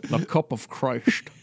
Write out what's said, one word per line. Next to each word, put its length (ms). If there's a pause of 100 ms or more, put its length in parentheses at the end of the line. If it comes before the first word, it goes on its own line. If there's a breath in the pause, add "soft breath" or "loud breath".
The 160
cup 260
of 180
Christ. 600 (140)